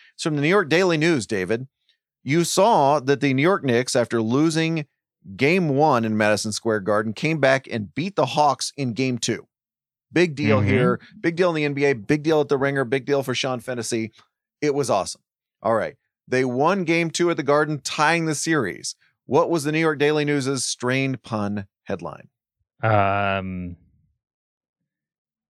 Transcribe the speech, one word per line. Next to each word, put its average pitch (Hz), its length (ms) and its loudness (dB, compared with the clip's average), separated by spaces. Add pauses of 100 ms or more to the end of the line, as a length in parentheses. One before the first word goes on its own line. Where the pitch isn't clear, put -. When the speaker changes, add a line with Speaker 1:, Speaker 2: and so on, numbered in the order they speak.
(160)
Speaker 1:
It's - 80 -12
from 156 120 -2
the 143 60 -2
New 151 80 2
York 190 180 2
Daily 170 300 2
News, 151 280 2
David. 110 400 -2 (580)
You 160 200 0
saw 160 560 4
that 131 220 0
the 139 120 2
New 135 80 0
York 180 220 2
Knicks, 127 320 0
after 117 260 0
losing 156 640 0 (520)
game 160 320 2
one 135 340 2
in 110 140 -2
Madison 107 340 2
Square 107 300 -2
Garden, 107 320 -2
came 156 260 -4
back 135 320 2
and 104 240 -6
beat 185 220 -6
the 147 80 2
Hawks 139 500 0
in 135 160 -4
game 127 260 -2
two. 104 300 -6 (640)
Big 165 220 2
deal 135 240 2
Speaker 2:
Mm-hmm. 127 100 2
Speaker 1:
here. 123 300 2 (200)
Big 170 160 -2
deal 175 140 2
in 160 60 -2
the 151 100 0
N 143 80 -2
B 139 100 -2
A. 139 100 4
Big 143 300 -2
deal 156 160 2
at 143 80 0
the 143 100 0
Ringer. 139 280 0
Big 127 200 -2
deal 139 180 0
for 131 120 -4
Sean 127 240 -4
Fennessy. 113 540 -6 (480)
It 147 120 0
was 139 160 -2
awesome. 98 300 -2 (420)
All 113 140 0
right. 87 200 -2 (300)
They 127 200 0
won 156 400 0
game 170 260 -2
two 175 180 0
at 165 60 0
the 151 80 -6
Garden, 147 400 0
tying 160 420 0
the 156 80 -2
series. 135 600 -4 (300)
What 139 240 2
was 160 160 -2
the 156 80 -2
New 160 60 0
York 156 200 0
Daily 151 240 2
News's 139 400 -2
strained 131 600 -2
pun 104 440 -6 (160)
headline? 85 460 -10 (520)
Speaker 2:
Um, 98 960 0 (1700)